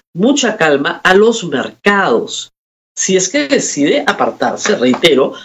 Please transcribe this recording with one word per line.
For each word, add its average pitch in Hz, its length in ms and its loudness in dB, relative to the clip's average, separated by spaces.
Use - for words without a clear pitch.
mucha 233 420 0
calma, 151 480 0
a 185 100 4
los 220 300 4
mercados. 143 1080 -2
Si 185 220 0
es 175 100 -2
que 285 200 -2
decide 233 580 0
apartarse, 117 720 -2
reitero, 131 580 0